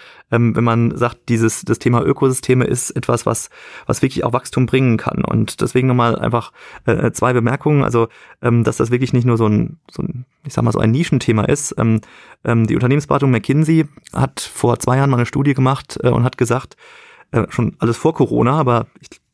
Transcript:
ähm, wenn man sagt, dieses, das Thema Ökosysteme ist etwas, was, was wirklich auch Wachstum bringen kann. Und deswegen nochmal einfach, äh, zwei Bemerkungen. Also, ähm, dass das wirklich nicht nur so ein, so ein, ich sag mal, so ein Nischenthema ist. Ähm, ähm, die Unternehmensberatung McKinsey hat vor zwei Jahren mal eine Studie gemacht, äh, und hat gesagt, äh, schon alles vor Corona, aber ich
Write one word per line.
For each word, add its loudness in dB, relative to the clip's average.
ähm, 2
wenn 0
man 2
sagt, -6
dieses, 0
das -2
Thema 2
Ökosysteme 2
ist -4
etwas, -2
was, -4
was -6
wirklich -2
auch -2
Wachstum -2
bringen 2
kann. -4
Und -2
deswegen 0
nochmal 2
einfach, -2
äh, 0
zwei 0
Bemerkungen. 2
Also, 2
ähm, 2
dass 0
das 0
wirklich 0
nicht 2
nur 2
so 2
ein, 0
so -10
ein, -10
ich -14
sag -2
mal, 2
so 0
ein 2
Nischenthema 0
ist. -2
Ähm, 2
ähm, 2
die 0
Unternehmensberatung 2
McKinsey 2
hat -2
vor -2
zwei 0
Jahren 2
mal 2
eine 2
Studie 0
gemacht, -2
äh, 4
und 2
hat -2
gesagt, -2
äh, 0
schon -2
alles 0
vor 0
Corona, 2
aber 0
ich -20